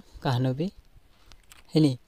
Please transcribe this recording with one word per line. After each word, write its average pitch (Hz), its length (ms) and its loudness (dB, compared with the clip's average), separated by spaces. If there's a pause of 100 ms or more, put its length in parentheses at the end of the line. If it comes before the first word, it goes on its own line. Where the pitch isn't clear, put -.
(240)
कहनो 131 300 0
भी, 160 180 -6 (1040)
है 156 60 4
नहीं? 135 160 2 (100)